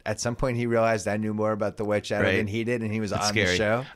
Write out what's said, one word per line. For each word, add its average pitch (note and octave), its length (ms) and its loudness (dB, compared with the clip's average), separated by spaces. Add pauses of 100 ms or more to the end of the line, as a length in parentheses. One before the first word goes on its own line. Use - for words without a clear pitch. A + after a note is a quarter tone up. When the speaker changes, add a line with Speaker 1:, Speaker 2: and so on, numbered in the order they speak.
Speaker 1:
at G#2+ 160 -4
some A#2+ 160 -2
point, B2+ 220 -2
he A#2+ 80 0
realized A2+ 420 2
I G#2 100 0
knew G#2+ 140 -2
more G#2+ 200 0
about G#2 260 -2
the G#2+ 80 -4
White G#2 220 0
Shadow G#2 180 0
Speaker 2:
Right. F#2+ 120 2
Speaker 1:
than A2 100 0
he A2+ 160 -2
did, A#2+ 180 -2
and A2 100 -2
he A2 80 -2
was G#2 120 -2
Speaker 2:
That's G2+ 180 0
Speaker 1:
on G2+ 60 -2
the G#2+ 80 4
Speaker 2:
scary. F2+ 140 4
Speaker 1:
show. A2 280 2 (100)